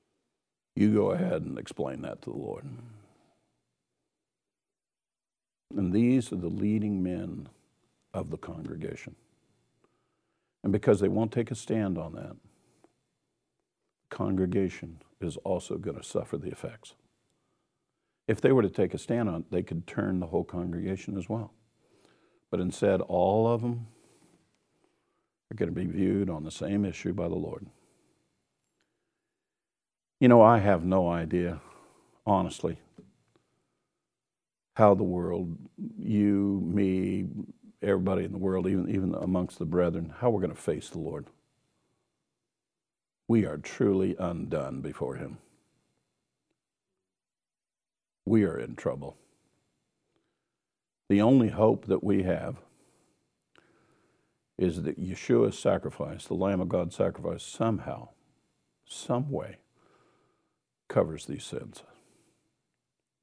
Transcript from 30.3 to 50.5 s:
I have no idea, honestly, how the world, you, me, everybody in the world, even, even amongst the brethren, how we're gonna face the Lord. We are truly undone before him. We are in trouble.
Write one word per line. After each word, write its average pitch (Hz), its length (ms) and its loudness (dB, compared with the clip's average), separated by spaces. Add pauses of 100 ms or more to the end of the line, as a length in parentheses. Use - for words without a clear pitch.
I 113 180 10
have 98 240 4
no 90 280 4
idea, 85 500 -2 (640)
honestly, 90 520 0 (2000)
how 104 180 10
the 95 100 2
world, 87 540 -2 (400)
you, 101 680 2
me, 95 640 0 (540)
everybody 95 420 2
in 98 80 -6
the 95 60 -6
world, 92 280 0
even, 92 220 0
even 95 260 0
amongst 90 440 -2
the 87 80 -4
brethren, 85 540 0
how 123 100 2
we're 104 100 2
gonna 87 140 -2
face - 340 -6
the - 100 -12
Lord. 76 280 -8 (2000)
We 113 180 4
are 76 140 -4
truly 95 600 0
undone 80 600 -4
before 67 360 -8
him. - 200 -12 (3000)
We 104 200 4
are 82 140 0
in 113 160 -8
trouble. - 440 -6 (1900)